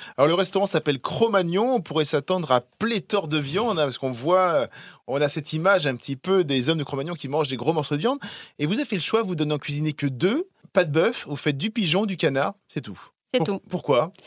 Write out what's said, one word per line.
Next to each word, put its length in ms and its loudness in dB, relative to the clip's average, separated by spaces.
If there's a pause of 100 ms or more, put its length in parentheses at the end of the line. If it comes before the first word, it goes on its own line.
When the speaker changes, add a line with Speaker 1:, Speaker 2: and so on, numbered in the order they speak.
(160)
Speaker 1:
Alors, 120 6
le 80 4
restaurant 320 2
s'appelle 320 0
Cro-Magnon. 760 2
On 40 0
pourrait 240 -2
s'attendre 460 0
à 100 6
pléthore 680 -2
de 120 0
viande, 400 -2
hein, 60 4
parce 120 -2
qu'on 140 -4
voit, 280 2 (140)
euh, 140 2 (400)
on 120 -2
a 100 2
cette 240 -2
image 340 2
un 80 0
petit 200 -6
peu 280 2
des 260 0
hommes 80 2
de 60 -2
Cro-Magnon 320 -6
qui 120 -10
mangent 200 0
des 100 -6
gros 160 0
morceaux 220 -2
de 60 -2
viande. 180 0 (400)
Et 80 0
vous 80 0
avez 100 -2
fait 120 -4
le 40 -2
choix, 220 0
vous, 100 -4
de 120 0
n'en 120 -2
cuisiner 360 -4
que 120 -6
deux. 420 0 (260)
Pas 100 4
de 80 -2
bœuf, 360 0
vous 80 -6
faites 220 -2
du 140 -4
pigeon, 340 0
du 120 -4
canard, 360 0 (140)
c'est 140 -6
tout. 180 -14 (340)
Speaker 2:
C'est 60 4
Speaker 1:
Pour-, 80 2
Speaker 2:
tout. 200 -2
Speaker 1:
pourquoi ? 440 2 (160)